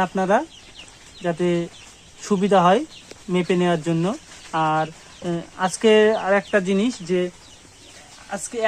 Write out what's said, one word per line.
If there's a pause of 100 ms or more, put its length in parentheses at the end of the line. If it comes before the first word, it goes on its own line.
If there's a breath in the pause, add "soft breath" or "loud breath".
আপনারা, (880)
যাতে (600)
সুবিধা
হয় (440)
মেপে
নেওয়ার
জন্য। (480)
আর,
আহ, (240)
আজকে (340)
আর
একটা
জিনিস (160)
যে (1000)
আজকে (100)